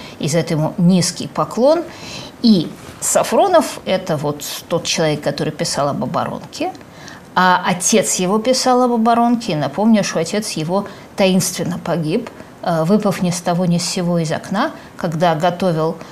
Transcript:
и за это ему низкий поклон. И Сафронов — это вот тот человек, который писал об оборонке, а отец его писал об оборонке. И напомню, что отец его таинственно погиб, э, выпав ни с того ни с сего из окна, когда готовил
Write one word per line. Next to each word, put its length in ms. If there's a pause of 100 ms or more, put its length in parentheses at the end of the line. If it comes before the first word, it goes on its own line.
(200)
и 100
за 100
это 140
ему 240
низкий 500
поклон. 560 (580)
И 300 (280)
Сафронов — 880
это 320
вот 260 (260)
тот 140
человек, 380
который 300
писал 380
об 140
оборонке, 680 (640)
а 280
отец 520
его 240
писал 420
об 100
оборонке. 640
И 20
напомню, 480
что 160
отец 340
его 340 (280)
таинственно 600
погиб, 520 (340)
э, 220
выпав 360
ни 80
с 100
того 260
ни 120
с 80
сего 320
из 140
окна, 400 (260)
когда 380
готовил 600 (160)